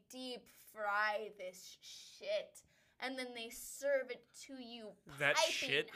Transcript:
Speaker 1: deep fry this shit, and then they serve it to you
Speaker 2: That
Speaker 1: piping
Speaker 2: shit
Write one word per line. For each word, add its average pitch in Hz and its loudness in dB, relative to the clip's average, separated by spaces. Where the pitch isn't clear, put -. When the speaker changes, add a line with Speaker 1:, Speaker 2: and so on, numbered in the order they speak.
Speaker 1:
deep 254 -8
fry 214 2
this 185 -10
shit, - -6
and 262 -4
then 254 -4
they 233 -6
serve 262 0
it - -6
to 277 -12
you 233 -10
Speaker 2:
That 143 8
Speaker 1:
piping 320 6
Speaker 2:
shit 147 4